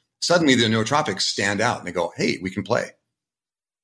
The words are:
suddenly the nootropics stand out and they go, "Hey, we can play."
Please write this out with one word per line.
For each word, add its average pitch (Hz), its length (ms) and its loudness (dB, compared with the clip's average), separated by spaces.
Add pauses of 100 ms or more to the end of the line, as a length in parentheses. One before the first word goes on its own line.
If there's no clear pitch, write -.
(220)
suddenly 165 320 4
the 113 100 4
nootropics 113 560 0
stand 101 400 -2
out 110 180 0
and - 80 -12
they 87 60 -8
go, 85 240 -2
"Hey, - 240 -2
we 95 80 -8
can 101 140 -6
play." 62 300 -2 (920)